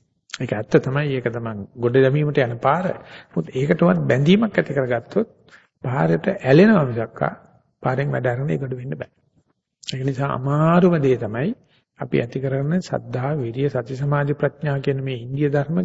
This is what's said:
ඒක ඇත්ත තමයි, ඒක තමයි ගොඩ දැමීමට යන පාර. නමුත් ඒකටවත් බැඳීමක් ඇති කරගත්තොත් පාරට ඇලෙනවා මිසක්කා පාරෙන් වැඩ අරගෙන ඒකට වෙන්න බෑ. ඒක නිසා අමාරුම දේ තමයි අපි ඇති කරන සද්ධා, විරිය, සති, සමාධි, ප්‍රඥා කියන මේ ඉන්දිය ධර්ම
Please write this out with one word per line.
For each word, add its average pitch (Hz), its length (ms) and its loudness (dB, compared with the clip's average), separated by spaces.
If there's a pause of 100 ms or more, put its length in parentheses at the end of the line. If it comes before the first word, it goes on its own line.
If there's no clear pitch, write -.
(340)
ඒක 123 200 -6
ඇත්ත 107 240 -2
තමයි, 143 340 0
ඒක 123 160 -4
තමයි 113 460 -6
ගොඩ 120 220 0
දැමීමට 143 440 4
යන 120 200 0
පාර. 160 260 2 (400)
නමුත් - 260 -6
ඒකටවත් 170 520 2
බැඳීමක් 170 500 2
ඇති 160 200 0
කරගත්තොත් 131 540 -2 (560)
පාරට 156 460 0
ඇලෙනවා 165 560 6
මිසක්කා 113 480 -4 (500)
පාරෙන් 131 260 -2
වැඩ 127 180 -2
අරගෙන 127 220 -2
ඒකට 135 240 -4
වෙන්න 131 220 -8
බෑ. - 160 -12 (720)
ඒක 131 200 -8
නිසා 139 260 -2
අමාරුම 156 680 4
දේ 131 200 4
තමයි 117 360 -4 (460)
අපි 127 180 -4
ඇති 120 220 -2
කරන 139 400 -2
සද්ධා, 123 560 -4
විරිය, 131 340 -4
සති, 123 260 -6
සමාධි, 143 380 0
ප්‍රඥා 139 460 -2
කියන 135 220 -2
මේ 131 140 -6
ඉන්දිය 135 340 -2
ධර්ම 143 340 -2